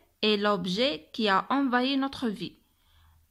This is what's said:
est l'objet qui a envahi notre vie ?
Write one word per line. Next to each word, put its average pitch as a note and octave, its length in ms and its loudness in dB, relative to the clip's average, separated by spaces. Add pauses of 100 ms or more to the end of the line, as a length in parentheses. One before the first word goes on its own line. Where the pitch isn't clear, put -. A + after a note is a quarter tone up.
(220)
est G#3+ 160 2
l'objet G#3 760 0
qui G#3+ 140 0
a F#3+ 220 2
envahi C4 480 0
notre C4+ 320 -2
vie ? F#3+ 240 -8 (760)